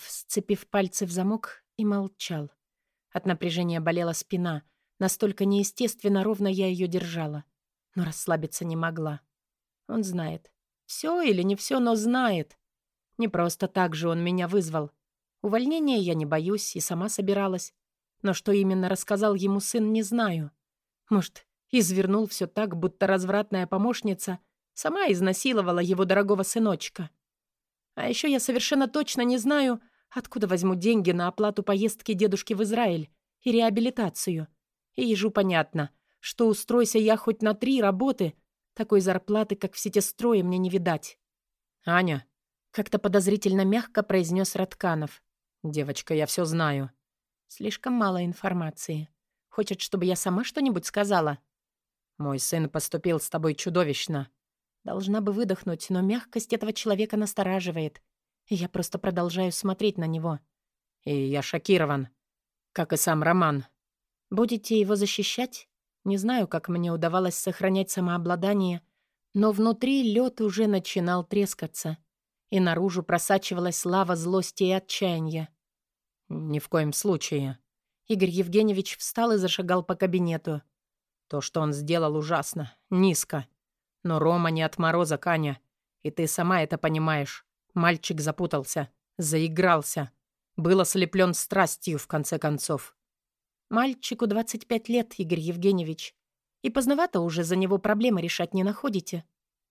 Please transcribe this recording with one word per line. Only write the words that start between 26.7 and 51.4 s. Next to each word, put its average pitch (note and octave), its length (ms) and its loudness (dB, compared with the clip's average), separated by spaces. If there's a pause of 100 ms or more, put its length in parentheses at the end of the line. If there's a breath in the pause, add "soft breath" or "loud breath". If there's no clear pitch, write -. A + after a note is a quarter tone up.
А - 120 -6
ещё B3 200 -2
я C#4 120 4
совершенно C4+ 480 0
точно C4 360 -2
не B3 160 2
знаю, C4 420 2 (280 soft breath)
откуда G#3+ 380 -4
возьму F#3 280 2
деньги F#3 360 4
на F3 160 2
оплату G#3 360 0
поездки G#3 500 0
дедушки G3 400 0
в G3 80 -2
Израиль G3+ 480 0 (320)
и B3 100 0
реабилитацию. A3+ 960 0 (480)
И B3+ 80 -2
ежу G#3+ 280 2
понятно, E3+ 580 2 (300)
что - 280 0
устройся A3 520 2
я G#3+ 180 4
хоть A3 240 -2
на G#3+ 140 2
три B3 260 2
работы, G3 540 2 (400)
такой G#3+ 260 2
зарплаты, G3+ 540 0
как F#3+ 180 -6
в - 60 -10
сетестрое, G#3 640 2
мне F3+ 160 0
не F#3 100 0
видать. F3 480 -2 (640)
«Аня», — E3+ 440 0 (440)
как-то G#3 280 -2
подозрительно G3 640 2
мягко G#3+ 380 0
произнёс F#3 520 0
Ратканов. E3 680 -4 (400)
«Девочка, D3+ 500 -4
я D3+ 140 2
всё F3+ 180 0
знаю». D3+ 460 0 (560)
Слишком G#3+ 460 -6
мало F#3+ 300 0
информации. E3+ 880 -6 (400)
Хочет, G#3 320 -4
чтобы F#3 240 -2
я F3+ 100 2
сама F#3+ 280 0
что-нибудь B3+ 420 -2
сказала? F3+ 540 0 (800)